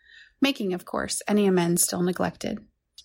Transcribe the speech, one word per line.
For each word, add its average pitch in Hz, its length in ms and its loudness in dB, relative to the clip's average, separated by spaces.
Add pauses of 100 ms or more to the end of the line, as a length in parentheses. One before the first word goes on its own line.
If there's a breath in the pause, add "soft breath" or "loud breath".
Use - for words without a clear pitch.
(400 loud breath)
making, 233 340 0
of 180 100 -8
course, - 420 -6
any 208 200 4
amends 175 380 4
still 185 180 -2
neglected. 180 560 -2 (460)